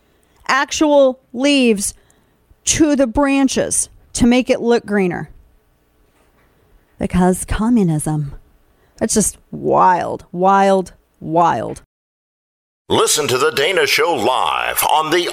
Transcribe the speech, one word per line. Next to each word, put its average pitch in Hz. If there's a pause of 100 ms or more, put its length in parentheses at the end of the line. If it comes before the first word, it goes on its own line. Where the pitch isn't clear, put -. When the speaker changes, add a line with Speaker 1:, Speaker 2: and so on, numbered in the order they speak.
(480)
Speaker 1:
actual 277 (140)
leaves 247 (720)
to 294
the 262
branches 269 (240)
to -
make 247
it 247
look 233
greener. 185 (1700)
Because 180
communism. 156 (600)
That's -
just - (120)
wild, 147
wild, 196 (260)
wild. 151 (1080)
Speaker 2:
Listen 170
to 123
The 147
Dana 160
Show 165
live 101
on 156
the 175